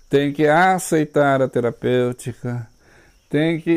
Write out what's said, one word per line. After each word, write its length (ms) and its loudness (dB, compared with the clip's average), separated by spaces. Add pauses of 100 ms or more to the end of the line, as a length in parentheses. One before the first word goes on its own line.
tem 220 0
que 160 0
aceitar 920 2
a 60 2
terapêutica, 1200 -4 (640)
tem 300 -2
que 180 -4